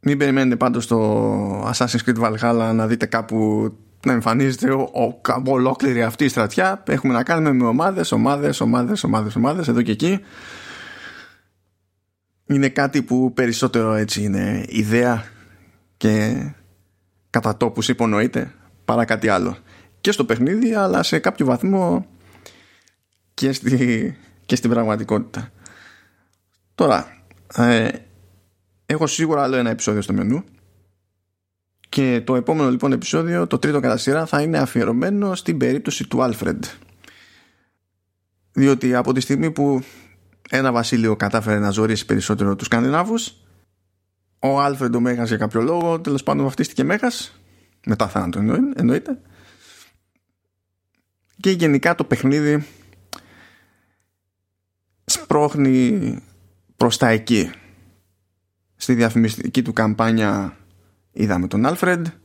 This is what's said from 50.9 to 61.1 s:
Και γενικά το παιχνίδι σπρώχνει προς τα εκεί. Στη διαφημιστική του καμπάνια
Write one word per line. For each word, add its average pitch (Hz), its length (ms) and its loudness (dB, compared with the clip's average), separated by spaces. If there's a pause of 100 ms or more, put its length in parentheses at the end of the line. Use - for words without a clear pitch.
Και - 140 0
γενικά 165 440 2
το 156 100 -2
παιχνίδι 147 640 0 (2500)
σπρώχνει 143 1120 0 (580)
προς 120 200 2
τα 127 120 2
εκεί. 110 420 2 (1300)
Στη 127 120 2
διαφημιστική 113 680 0
του 113 100 -4
καμπάνια 110 840 0 (560)